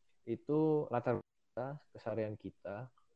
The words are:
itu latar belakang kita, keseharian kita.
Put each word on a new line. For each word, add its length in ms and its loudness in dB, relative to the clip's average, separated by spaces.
itu 640 2
latar 260 2
belakang 300 -10
kita, 200 -6
keseharian 400 -2
kita. 420 -10